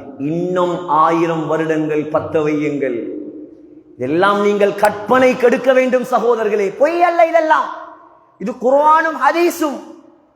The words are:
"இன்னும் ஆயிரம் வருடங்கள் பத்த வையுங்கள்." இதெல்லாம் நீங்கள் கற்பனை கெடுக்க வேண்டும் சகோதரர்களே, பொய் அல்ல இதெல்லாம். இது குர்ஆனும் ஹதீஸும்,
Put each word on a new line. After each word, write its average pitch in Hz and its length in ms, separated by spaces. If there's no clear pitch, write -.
"இன்னும் 175 580
ஆயிரம் 165 500
வருடங்கள் 156 560
பத்த 156 360
வையுங்கள்." 147 580
இதெல்லாம் 180 460
நீங்கள் 202 340
கற்பனை 254 600
கெடுக்க 247 360
வேண்டும் 254 380
சகோதரர்களே, 214 540
பொய் 320 260
அல்ல 339 220
இதெல்லாம். 320 420
இது 208 100
குர்ஆனும் 302 680
ஹதீஸும், 311 580